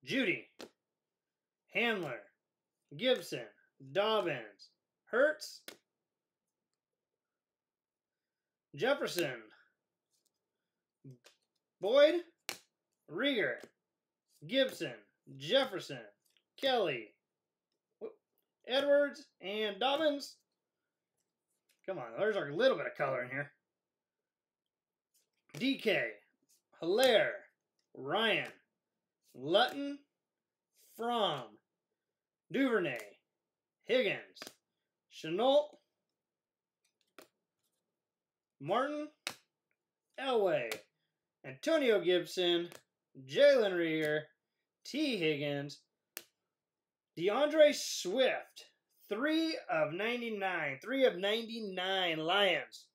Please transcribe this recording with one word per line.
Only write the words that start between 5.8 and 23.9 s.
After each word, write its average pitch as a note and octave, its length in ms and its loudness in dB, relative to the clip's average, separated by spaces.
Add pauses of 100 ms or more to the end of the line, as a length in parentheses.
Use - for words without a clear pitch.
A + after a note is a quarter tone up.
Jefferson, E3+ 600 0 (2500)
Boyd, D#4 420 6 (920)
Rieger, G3+ 440 0 (880)
Gibson, E3+ 480 0 (420)
Jefferson, D#3 640 -2 (580)
Kelly, E3+ 500 -2 (1600)
Edwards, C#4+ 600 2 (140)
and G3+ 380 -4
Dobbins. C#4+ 580 0 (1500)
Come F#3 140 -8
on, B2 60 -10 (120)
there's G3+ 180 0
a D3 160 -4
little G#3+ 260 2
bit C3 100 -6
of - 100 -10
color C3+ 240 -2
in B2+ 80 -8
here. C#3 220 -8 (2000)